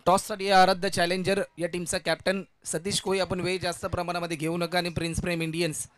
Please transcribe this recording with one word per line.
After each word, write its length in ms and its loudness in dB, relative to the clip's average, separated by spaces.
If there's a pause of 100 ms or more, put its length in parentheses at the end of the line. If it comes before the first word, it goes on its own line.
टॉससाठी 440 2
आराध्य 400 6
चॅलेंजर 520 0 (160)
या 100 -2
टीमचा 300 -4
कॅप्टन 440 -2 (220)
सतीश 360 -4
कोळी. 200 -2
आपण 200 -2
वेळ 180 -2
जास्त 280 -6
प्रमाणामध्ये 500 -4
घेऊ 200 -2
नका 220 -2
आणि 100 0
प्रिन्स 320 -4
प्रेम 220 -2
इंडियन्स 560 -2